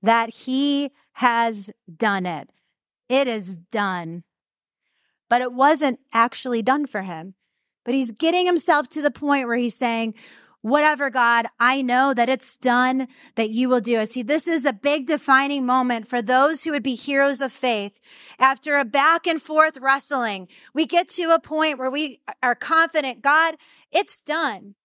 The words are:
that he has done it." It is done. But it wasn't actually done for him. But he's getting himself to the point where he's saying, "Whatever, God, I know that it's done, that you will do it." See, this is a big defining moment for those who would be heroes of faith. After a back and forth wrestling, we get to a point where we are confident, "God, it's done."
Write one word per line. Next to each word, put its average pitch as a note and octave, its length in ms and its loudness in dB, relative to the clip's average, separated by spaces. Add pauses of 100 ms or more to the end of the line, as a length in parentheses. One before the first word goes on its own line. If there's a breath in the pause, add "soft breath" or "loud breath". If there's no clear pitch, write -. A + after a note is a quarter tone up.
that A3+ 300 2
he C#4 600 -2 (260)
has A#3 540 0 (240)
done G3 300 -2
it." E3 240 -8 (600)
It C4+ 180 2
is G3+ 300 -8
done. F3 680 -6 (1040)
But B3 140 2
it B3+ 100 -6
wasn't C4+ 460 2 (140)
actually A#3 500 0
done C#4 240 2
for G3+ 160 -8
him. F#3 320 -12 (500)
But A#3+ 80 -4
he's B3+ 200 0
getting F4 340 2
himself D#4 440 2
to D4+ 120 -8
the C#4+ 80 2
point C#4 380 0
where A#3 80 -2
he's A#3+ 180 -2
saying, A3+ 400 -2 (460 loud breath)
"Whatever, C#4+ 500 2
God, A#3 380 2 (100)
I C4 240 2
know C4 320 2
that A#3 140 2
it's C4 280 -4
done, B3+ 520 0 (260 loud breath)
that A3 160 -2
you B3 180 0
will B3 120 4
do A3+ 180 0
it." A3 140 -2
See, B3+ 100 -6
this D4 240 -2
is E4 180 -2
a C#4 80 2
big C#4+ 360 -2
defining C#4 580 0
moment B3 420 0
for A#3+ 140 -4
those C4 400 2
who D#4+ 80 -6
would C#4+ 140 -4
be C4 100 -2
heroes C#4 460 0
of C4+ 100 -4
faith. G#3+ 480 -4 (400 loud breath)
After C4+ 400 2
a C#4 60 2
back C#4+ 420 0
and D#4+ 160 -2
forth D#4 360 2
wrestling, B3 680 -2 (260 soft breath)
we D4 140 0
get F4 220 0
to E4 260 0
a E4 60 2
point D#4 400 -2
where B3+ 100 -2
we C#4+ 300 -6 (240)
are B3 100 2
confident, D#4+ 680 -2
"God, D#4+ 340 2 (340 soft breath)
it's - 300 -2
done." A#3+ 640 -6